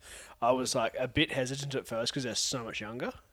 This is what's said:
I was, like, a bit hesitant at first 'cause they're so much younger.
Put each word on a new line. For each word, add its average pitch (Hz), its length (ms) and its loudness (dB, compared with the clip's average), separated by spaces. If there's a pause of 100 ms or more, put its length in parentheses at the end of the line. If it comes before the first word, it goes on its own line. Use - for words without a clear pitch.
(420)
I 120 100 8
was, 127 240 2
like, 117 240 2
a 127 80 2
bit 147 240 4
hesitant 139 420 -2
at 120 140 -2
first 117 260 0
'cause 139 100 0
they're 113 120 -2
so - 280 0
much 110 160 -6
younger. 120 320 -4 (220)